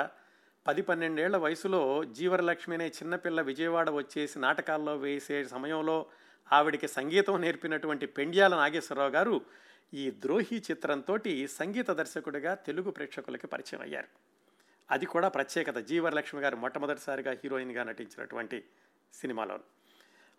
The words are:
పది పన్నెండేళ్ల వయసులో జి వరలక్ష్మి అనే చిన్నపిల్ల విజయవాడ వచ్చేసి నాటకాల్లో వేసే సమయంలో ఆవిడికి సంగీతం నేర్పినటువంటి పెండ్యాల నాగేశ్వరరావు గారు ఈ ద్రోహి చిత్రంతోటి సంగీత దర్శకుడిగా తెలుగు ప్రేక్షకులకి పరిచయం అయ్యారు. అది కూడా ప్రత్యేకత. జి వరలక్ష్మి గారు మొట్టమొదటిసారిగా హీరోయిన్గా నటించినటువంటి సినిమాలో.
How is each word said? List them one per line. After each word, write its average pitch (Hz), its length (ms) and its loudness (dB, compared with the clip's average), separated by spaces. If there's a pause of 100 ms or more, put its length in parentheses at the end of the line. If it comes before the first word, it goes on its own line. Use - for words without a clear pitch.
(680)
పది 147 160 2
పన్నెండేళ్ల 170 540 2
వయసులో 160 680 2
జి 147 240 -2
వరలక్ష్మి 175 460 2
అనే 165 140 -2
చిన్నపిల్ల 165 520 -2
విజయవాడ 160 500 2
వచ్చేసి 147 480 -2
నాటకాల్లో 151 580 2
వేసే 143 480 -2
సమయంలో 156 640 -2 (460)
ఆవిడికి 147 360 6
సంగీతం 185 520 2
నేర్పినటువంటి 156 680 -2
పెండ్యాల 175 500 6
నాగేశ్వరరావు 143 540 2
గారు 170 300 4 (540)
ఈ 139 160 -4
ద్రోహి 190 600 0
చిత్రంతోటి 160 760 -2
సంగీత 202 420 -4
దర్శకుడిగా 156 640 -4
తెలుగు 185 360 -4
ప్రేక్షకులకి 135 560 -8
పరిచయం - 360 -10
అయ్యారు. - 260 -8 (840)
అది 139 160 0
కూడా 170 220 2
ప్రత్యేకత. 143 480 -2
జి 127 240 -2
వరలక్ష్మి 151 400 0
గారు 135 160 0
మొట్టమొదటిసారిగా 135 760 -4
హీరోయిన్గా 127 520 -4
నటించినటువంటి 113 800 -8 (500)
సినిమాలో. 110 440 -4 (800)